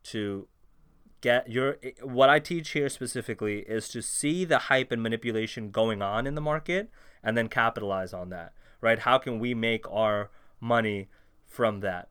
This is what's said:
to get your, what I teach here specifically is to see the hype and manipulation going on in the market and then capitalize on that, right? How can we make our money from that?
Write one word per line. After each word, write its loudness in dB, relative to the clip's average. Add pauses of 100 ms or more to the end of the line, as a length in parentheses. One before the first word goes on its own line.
to -6 (760)
get 2
your, -2 (260)
what 6
I 8
teach -6
here 0
specifically -4
is -6
to -8
see -2
the 4
hype 0
and -2
manipulation -4
going 0
on -2
in -4
the -4
market -4 (320)
and 0
then 2
capitalize 0
on -10
that, -12 (280)
right? 4
How 6
can -4
we -2
make -2
our 2 (320)
money 0 (360)
from 0
that? -4